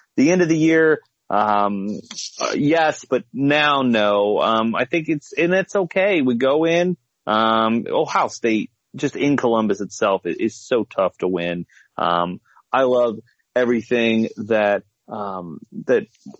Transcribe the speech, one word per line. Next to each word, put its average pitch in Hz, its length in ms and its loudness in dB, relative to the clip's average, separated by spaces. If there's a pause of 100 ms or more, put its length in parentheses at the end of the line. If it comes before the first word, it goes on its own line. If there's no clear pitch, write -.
(160)
the 139 140 4
end 185 120 4
of 165 60 2
the 165 100 2
year. 160 420 4 (300)
Um, 101 720 0 (380)
uh, - 160 -4
yes, 156 520 0
but 123 260 -2
now 143 480 2
no. 104 600 2
Um, 113 340 0
I 113 100 -2
think 160 240 -4
it's, 156 240 -6
and 170 220 0
it's 190 200 -2
okay. 190 460 0
We 127 140 2
go 135 320 2
in, 175 320 0 (280)
um, 113 640 2
Ohio 143 400 0
State, 110 420 -2 (240)
just 135 220 -4
in 143 220 0
Columbus 110 420 0
itself, 98 460 -2
it 82 140 -6
is 110 140 -2
so 113 300 -2
tough - 340 -4
to 92 80 -4
win. 87 380 -4 (320)
Um, 87 440 -2 (300)
I 131 120 2
love 123 360 0 (380)
everything 117 800 0
that, 104 460 0 (260)
um, 95 520 -10 (260)
that 113 200 2 (340)